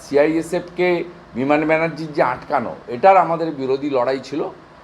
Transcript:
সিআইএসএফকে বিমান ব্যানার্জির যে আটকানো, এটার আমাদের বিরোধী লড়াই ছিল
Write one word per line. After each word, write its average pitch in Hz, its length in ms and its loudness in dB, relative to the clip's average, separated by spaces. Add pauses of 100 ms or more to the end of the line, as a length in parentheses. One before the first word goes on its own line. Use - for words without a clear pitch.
সিআইএসএফকে 165 1000 0 (300)
বিমান 147 320 0
ব্যানার্জির 160 480 -2
যে 160 100 2
আটকানো, 127 520 -2 (120)
এটার 151 300 6
আমাদের 165 340 2
বিরোধী 135 380 -2
লড়াই 131 300 0
ছিল 143 240 -6 (400)